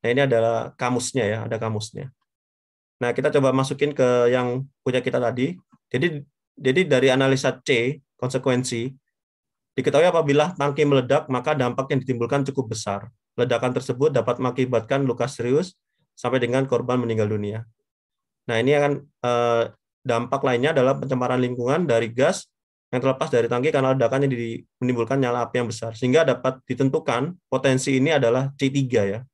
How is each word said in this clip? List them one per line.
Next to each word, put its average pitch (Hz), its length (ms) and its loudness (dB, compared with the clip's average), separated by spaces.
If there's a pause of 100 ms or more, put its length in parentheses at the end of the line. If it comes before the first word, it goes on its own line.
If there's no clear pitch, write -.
Nah, 113 80 0
ini 139 160 2
adalah 117 480 0
kamusnya 123 480 -2
ya, 104 240 0
ada 117 80 -4
kamusnya. 110 560 -6 (880)
Nah, 120 160 -2
kita 143 160 0
coba 135 240 4
masukin 143 400 0
ke 123 320 4
yang 123 400 0 (160)
punya 127 160 0
kita 127 160 -4
tadi. 127 400 -2 (320)
Jadi, 147 400 -4 (320)
jadi 135 240 2
dari 135 240 4
analisa 135 560 2
C, 135 400 0 (160)
konsekuensi, 127 720 -2 (880)
diketahui 151 320 4
apabila 151 480 2
tangki 143 240 0
meledak, 139 480 2
maka 131 240 -2
dampak 131 400 -2
yang 127 80 -2
ditimbulkan 123 480 -2
cukup 117 240 -6
besar. 101 320 -8 (320)
Ledakan 123 320 0
tersebut 127 400 -2
dapat 127 320 0
mengakibatkan 127 640 0
luka 120 240 -2
serius 135 400 -2 (480)
sampai 123 240 0
dengan 131 240 0
korban 123 320 0
meninggal 110 320 0
dunia. 107 320 -6 (840)
Nah, 113 100 0
ini 131 160 4
akan, 143 160 2 (320)
eh, 120 400 2 (400)
dampak 120 400 -2
lainnya 135 320 2
adalah 135 240 2
pencemaran 127 400 -2
lingkungan 123 480 0
dari 113 240 2
gas 139 380 0 (380)
yang 123 160 -4
terlepas 135 240 0
dari 117 240 0
tangki 123 240 0
karena 131 160 2
ledakannya 135 400 2
di-, 117 320 -6 (160)
menimbulkan 123 400 0
nyala 123 240 0
api 117 160 -4
yang 120 80 -2
besar. 113 260 -8
Sehingga 131 300 2
dapat 131 400 0
ditentukan 135 720 -2 (160)
potensi 131 480 2
ini 151 160 4
adalah 135 400 2
C 135 160 0
tiga 127 320 0
ya. 101 160 -4 (140)